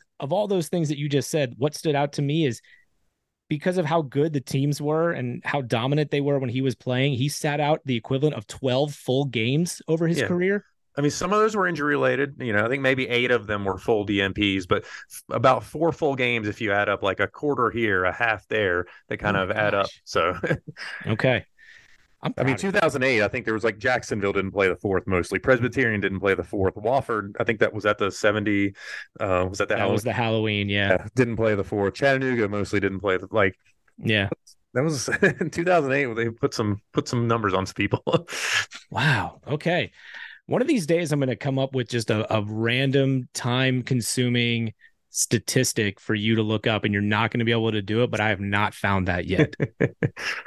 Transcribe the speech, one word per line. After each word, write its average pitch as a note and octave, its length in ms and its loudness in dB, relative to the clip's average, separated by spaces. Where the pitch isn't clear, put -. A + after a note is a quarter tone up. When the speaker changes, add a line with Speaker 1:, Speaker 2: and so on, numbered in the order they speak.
Speaker 1:
of C#3+ 140 -4
all G#3 140 0
those F#3+ 200 0
things E3 220 -2
that D3+ 80 -4
you D3 120 -4
just C#3+ 200 0
said, C#3 300 -2
what D3 160 -2
stood D#3+ 180 -2
out C#3+ 200 0
to D3 100 -2
me D3 240 0
is A#2 120 -4
because F3+ 280 -2
of F3+ 80 2
how E3 160 2
good D3 320 0
the C#3+ 80 -2
teams C#3+ 400 -2
were D#3 300 0
and B2 340 -6
how C#3+ 160 -2
dominant C3+ 500 0
they C#3+ 100 0
were C#3+ 180 0
when C3 100 -2
he B2+ 120 -2
was C3 140 0
playing, C3 380 0
he C3 160 0
sat D3 300 -2
out D3+ 260 2
the C3 100 0
equivalent C3 400 0
of A2 120 -12
twelve C3+ 460 0
full C3 320 0
games C3 640 0
over E3 200 2
his E3 120 2
Speaker 2:
Yeah. A2+ 80 2
Speaker 1:
career. F#3+ 380 -2
Speaker 2:
I C#3+ 60 -2
mean, C#3+ 100 2
some F3+ 220 -2
of G#3+ 60 4
those G#3+ 160 2
were F#3 120 2
injury D3 280 0
related. C3+ 440 0
You B2+ 140 -2
know, G#2 100 4
I A2+ 60 0
think C#3 140 -2
maybe C3 240 2
eight A#2+ 240 2
of A2 160 2
them G2+ 180 -2
were F#2+ 140 -2
full G#2+ 240 2
D G2+ 180 2
N F#2+ 120 2
Ps, F#2+ 340 0
but G#2 160 0
f-, - 460 -18
about A#2+ 340 4
four D#3+ 280 -2
full C#3+ 240 0
games A#2+ 320 0
if G2+ 140 -4
you G#2+ 100 0
add G2+ 160 2
up, G2 140 -2
like, F#2+ 180 0
a G2+ 80 2
quarter B2+ 440 0
here, G#2 340 2
a F2+ 60 2
half A2 360 -2
there, F#2 380 0
they - 100 -6
kind G#2 180 0
Speaker 1:
Oh G2 40 2
my F#2+ 60 2
Speaker 2:
of G2+ 120 -2
add G#2 160 2
up. G2+ 120 2
Speaker 1:
gosh. - 180 -10
Speaker 2:
So, F2+ 340 0
<laughs> - 360 -12
Speaker 1:
Okay. A2+ 380 0
I'm - 160 -6
Speaker 2:
I - 60 -2
mean, C3+ 100 2
Speaker 1:
proud B2+ 60 -4
of - 40 -4
you. G3 80 0
Speaker 2:
two G3+ 80 0
thousand D3 240 2
eight, B2 200 4
I G2+ 40 2
think A#2 160 -6
there A2 120 0
was, G#2+ 80 -2
like, A2 160 0
Jacksonville A2+ 540 0
didn't F#2+ 180 0
play F#2+ 180 4
the F2 60 0
fourth F#2+ 320 -2
mostly. F#2 320 0
Presbyterian A#2+ 600 2
didn't F#2+ 200 -2
play F#2+ 160 2
the F2 80 -2
fourth. F#2+ 320 -2
Wofford, G#2+ 640 -2
I A#2+ 40 -2
think A2+ 180 0
that A2 120 4
was G#2 140 -2
at G#2 100 4
the G2 140 0
seventy, G#2 640 0
uh, F#2 300 2
was G2+ 80 -6
that G2+ 120 -2
the G#2+ 40 0
Speaker 1:
That G#2 60 0
Speaker 2:
Halloween? G2+ 140 2
Speaker 1:
was G#2+ 100 0
the A#2 100 -2
Halloween, A2 560 0
yeah. G2+ 220 2
Speaker 2:
Yeah, A2 240 0
didn't A#2+ 220 2
play A2 180 2
the G2 80 -2
fourth. G2+ 320 -2
Chattanooga C3 520 2
mostly G2+ 320 -2
didn't F#2+ 200 0
play F#2+ 180 0
the, G2 140 -8
like, G2 260 2
Speaker 1:
Yeah. G#2 320 0
Speaker 2:
that B2 80 2
was D3 260 -2
<laughs> D3+ 320 2
in E3 80 -2
two E3 160 -4
thousand E3+ 260 2
eight, C3 240 0
they A2+ 140 -2
put A#2+ 240 -2
some, G#2 280 -2
put - 140 -2
some A#2+ 200 0
numbers A2 280 2
on F#2+ 100 0
some - 80 -10
people. - 320 -2
<laughs> E3 220 0
Speaker 1:
Wow. G#2+ 560 -2
Okay. D3+ 440 -2
One F3+ 160 0
of C4 60 0
these B3 180 2
days, E3 260 0
I'm D3 80 2
gonna B2+ 160 0
come C3+ 220 -4
up C3+ 160 -2
with B2+ 160 -4
just A#2 200 -2
a, A2 220 0
a G#2+ 120 2
random B2+ 920 0
time-consuming A#2+ 1400 0
statistic - 920 0
for - 160 -2
you A2 200 2
to A2 60 2
look G#2+ 260 0
up, G#2+ 160 2
and G#2+ 100 0
you're G2+ 80 2
not G#2+ 300 2
gonna A#2+ 140 0
be A#2 80 2
able A2+ 180 2
to G#2+ 100 -2
do G#2 220 0
it, A#2+ 80 0
but G#2+ 80 -2
I G#2+ 100 2
have G2 120 -2
not G2+ 320 0
found G2 340 0
that F2+ 180 -2
yet. - 300 2
Speaker 2:
<laughs> - 160 0